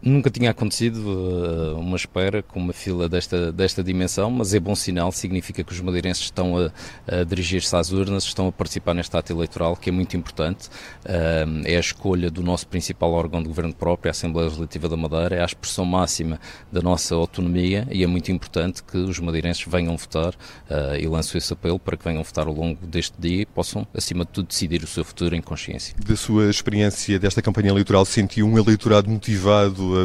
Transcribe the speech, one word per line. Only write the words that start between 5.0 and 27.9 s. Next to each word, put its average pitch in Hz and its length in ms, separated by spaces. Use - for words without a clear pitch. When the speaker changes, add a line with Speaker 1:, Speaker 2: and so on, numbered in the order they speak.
Speaker 1:
significa 92 520
que - 80
os 90 100
madeirenses 90 440
estão 90 340
a, 82 120
a 90 160
dirigir-se 87 520
às 85 160
urnas, 95 320
estão - 240
a 90 40
participar - 420
neste 85 240
ato 85 160
eleitoral, 85 420
que - 140
é - 20
muito 90 240
importante. 85 540
Eh, 82 400
é 85 140
a - 20
escolha 90 500
do 85 140
nosso 90 240
principal 85 460
órgão 85 280
de 80 60
governo 82 260
próprio, 87 360
a - 20
Assembleia 82 340
Legislativa 80 420
da 82 100
Madeira, 82 400
é 87 40
a 87 40
expressão - 400
máxima 85 540
da 90 120
nossa 87 320
autonomia 90 720
e 92 140
é 90 40
muito 90 240
importante 90 520
que - 140
os 90 200
madeirenses 85 480
venham 85 320
votar, 82 380
eh, 73 320
e 80 60
lanço 80 280
esse - 160
apelo 85 280
para 85 180
que - 60
venham 80 180
votar 78 240
ao 78 80
longo 80 320
deste 82 340
dia 87 220
e 107 40
possam, - 460
acima 87 320
de 82 60
tudo, 92 200
decidir 85 340
o 82 40
seu - 160
futuro 85 320
em 85 60
consciência. - 560
Speaker 2:
Da 107 180
sua 107 320
experiência 104 680
desta 98 240
campanha 101 280
eleitoral, 98 360